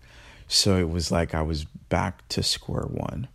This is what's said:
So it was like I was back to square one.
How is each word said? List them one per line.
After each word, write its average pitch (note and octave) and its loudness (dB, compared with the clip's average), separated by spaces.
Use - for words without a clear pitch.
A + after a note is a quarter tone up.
So G2 4
it F2 2
was E2 0
like E2+ 2
I D#2+ 0
was D#2 -2
back - -4
to G2 -2
square - -2
one. - -6